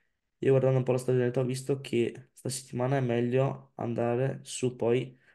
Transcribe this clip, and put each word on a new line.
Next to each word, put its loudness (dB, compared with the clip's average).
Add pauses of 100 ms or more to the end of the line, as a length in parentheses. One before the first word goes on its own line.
(380)
Io 2
guardando 4
un 2
po' 2
la 2
stagionalità 0
ho 0
visto -4
che -4
sta -10
settimana -2
è 0
meglio 0
andare -2
su -4
poi 0 (160)